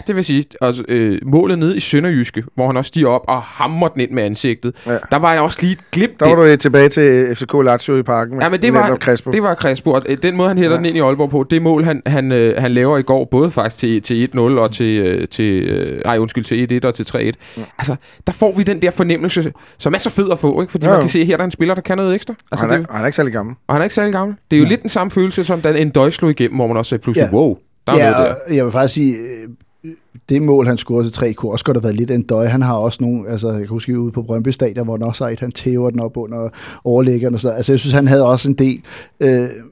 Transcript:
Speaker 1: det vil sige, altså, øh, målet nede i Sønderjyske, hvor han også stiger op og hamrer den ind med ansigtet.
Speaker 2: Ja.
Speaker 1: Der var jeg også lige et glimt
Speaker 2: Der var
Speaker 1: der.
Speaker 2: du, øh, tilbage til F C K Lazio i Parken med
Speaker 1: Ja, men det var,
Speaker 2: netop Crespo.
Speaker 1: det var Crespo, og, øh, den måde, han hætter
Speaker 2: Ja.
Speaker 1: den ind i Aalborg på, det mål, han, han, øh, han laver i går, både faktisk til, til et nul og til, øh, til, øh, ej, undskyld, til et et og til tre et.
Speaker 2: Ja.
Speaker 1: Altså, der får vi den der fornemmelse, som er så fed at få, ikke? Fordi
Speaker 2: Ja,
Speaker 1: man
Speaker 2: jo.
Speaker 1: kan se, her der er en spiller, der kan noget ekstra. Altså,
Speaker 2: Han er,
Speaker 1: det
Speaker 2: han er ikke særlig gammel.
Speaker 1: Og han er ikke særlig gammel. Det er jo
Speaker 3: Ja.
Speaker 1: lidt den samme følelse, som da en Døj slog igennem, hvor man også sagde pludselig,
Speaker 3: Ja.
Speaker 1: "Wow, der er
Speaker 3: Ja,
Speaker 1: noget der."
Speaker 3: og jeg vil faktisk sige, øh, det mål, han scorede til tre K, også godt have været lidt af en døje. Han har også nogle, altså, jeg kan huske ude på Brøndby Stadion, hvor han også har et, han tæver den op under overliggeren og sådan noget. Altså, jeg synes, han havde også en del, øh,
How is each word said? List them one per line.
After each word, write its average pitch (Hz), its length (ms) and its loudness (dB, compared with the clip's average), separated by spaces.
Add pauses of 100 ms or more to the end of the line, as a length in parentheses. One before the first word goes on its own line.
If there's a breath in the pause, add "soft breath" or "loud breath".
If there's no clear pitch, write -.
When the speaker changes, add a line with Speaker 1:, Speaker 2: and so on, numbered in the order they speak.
Speaker 1:
det 214 80 -2
vil 185 80 -2
sige, 143 220 0 (160)
altså, 123 260 -2
øh, 113 380 0
målet 170 340 2
nede 165 180 0
i - 20 -2
Sønderjyske, 147 640 0 (120)
hvor 127 120 0
han 131 100 0
også 131 100 -2
stiger 151 200 2
op 123 200 2
og 127 140 0
hamrer 160 480 -2
den 135 120 -6
ind 123 100 -2
med 120 120 -2
ansigtet. 113 520 -4 (100)
Speaker 2:
Ja. 117 120 -2 (140)
Speaker 1:
Der 139 60 2
var 165 160 2
jeg 160 80 2
også 165 200 -2
lige 175 100 2
et 190 80 -4 (120)
glimt - 280 -2
Speaker 2:
Der 151 60 4
var 165 100 6
Speaker 1:
der. 170 80 6
Speaker 2:
du, 160 60 8
øh, 147 80 8
tilbage 143 320 6
til 127 460 4
F - 40 -12
C 131 80 -6
K - 60 -8 (120)
Lazio 127 320 2
i 127 60 0
Parken 117 340 -2
med 131 60 -2
Speaker 1:
Ja, 165 60 0
men 180 120 -2
det 240 120 2
var, 220 100 4
Speaker 2:
netop 135 160 0
Crespo. 123 320 0
Speaker 1:
det 208 120 0
var 185 120 0
Crespo, 139 360 -2
og, 135 140 2
øh, 135 180 -2
den 180 140 0
måde, 180 100 2
han 190 100 0
hætter 170 140 2
Speaker 2:
Ja. 165 60 2
Speaker 1:
den 170 80 -2
ind 165 120 0
i - 20 0
Aalborg 139 300 2
på, 135 200 0
det 165 120 2
mål, 160 220 2
han, 156 220 0
han, 135 260 0
øh, 117 300 2
han 127 100 0
laver 127 260 2
i 139 40 0
går, 131 300 0
både 147 200 2
faktisk 113 280 -4
til, 113 220 0
til 117 220 -2
et 131 120 -4
nul 127 220 2
og 110 140 2
til, 110 280 0
øh, 92 280 0
til, 101 360 0
øh, 92 420 -4
ej, 117 120 0
undskyld, 113 260 -2
til 120 200 -2
et 120 80 -2
et 123 140 -2
og 123 80 -2
til 110 120 -8
tre 117 180 -6
et. 113 120 -2 (220 loud breath)
Speaker 2:
Ja. - 40 -12 (160 loud breath)
Speaker 1:
Altså, 135 180 -4 (320 soft breath)
der 180 60 -4
får 214 240 2
vi 202 60 2
den 170 180 -2
der 175 100 2
fornemmelse, 170 600 -2 (240 soft breath)
som 151 160 -2
er - 40 0
så - 120 -2
fed 196 220 0
at 165 80 -2
få, 143 220 0
ikke? 180 100 -6
Fordi 156 140 -4
Speaker 2:
Ja, 170 60 4
Speaker 1:
man 196 60 6
Speaker 2:
jo. 160 40 2
Speaker 1:
kan 127 80 0
se, 165 160 0
her 175 120 2
der 170 60 -2
er - 20 -2
en 180 60 -4
spiller, 165 240 0
der 180 60 -8
kan 190 160 -4
noget 190 180 0
ekstra. 214 180 -8 (180)
Altså, - 140 -2
Speaker 2:
Han 113 100 2
er, - 40 0
Speaker 1:
det 165 120 -8
Speaker 2:
han 107 100 -6
er 113 40 -2
ikke 143 100 -2
særlig 135 180 -2
gammel. 98 220 -6 (120)
Speaker 1:
Og 135 80 0
han 151 60 2
er - 20 2
ikke 202 120 -4
særlig 208 180 0
gammel. 196 220 -4 (160)
Det 156 60 4
er - 20 6
jo 151 40 8
Speaker 3:
Ja. 160 60 2
Speaker 1:
lidt 233 120 0
den - 80 -8
samme 190 220 -2
følelse, 185 320 0
som 170 180 -2
da 156 120 0
en 151 160 0
Døj 139 200 4
slog 165 220 0
igennem, 123 240 0
hvor 127 120 0
man 117 100 0
også 117 120 -4
sagde 113 120 -2
pludselig, 117 300 0
Speaker 3:
Ja. 101 60 2
Speaker 1:
"Wow, 120 200 2 (300)
der 127 60 0
er 151 40 4
Speaker 3:
Ja, 139 140 4
Speaker 1:
noget 127 160 2
der." 123 60 -2 (160)
Speaker 3:
og 160 60 0
jeg 131 100 2
vil 120 60 -4
faktisk 131 220 0
sige, 139 220 0
øh, 117 340 -12 (800)
det 139 120 2
mål, 139 260 4
han 123 100 2
scorede 117 280 -2
til 113 80 -6
tre 117 200 -2
K, - 120 -12
også 110 200 -4
godt 135 120 0
have 113 60 -4
været 107 120 -2
lidt 117 160 -2
af 123 40 0
en 120 80 0
døje. 113 240 0
Han 127 140 0
har 127 140 0
også 110 260 -2
nogle, 120 280 -4
altså, 113 200 -4
jeg 110 100 -4
kan 101 80 -8
huske 117 320 -4
ude 120 120 -4
på 117 120 -6
Brøndby 113 260 -4
Stadion, 120 360 -2
hvor 113 120 -6
han 110 60 -4
også 117 200 -6
har 120 80 -6
et, 113 80 -10
han 123 120 -8
tæver 123 380 -2
den 120 100 -4
op 113 180 -8
under 117 320 -8 (340 loud breath)
overliggeren 123 500 2
og 113 60 -2
sådan 123 120 -2
noget. 110 60 -4
Altså, 123 160 0
jeg 131 60 4
synes, 135 140 -2
han 139 140 4
havde 135 200 6
også 127 220 2
en 135 60 2
del, 131 260 0 (380 loud breath)
øh, 131 200 4 (320)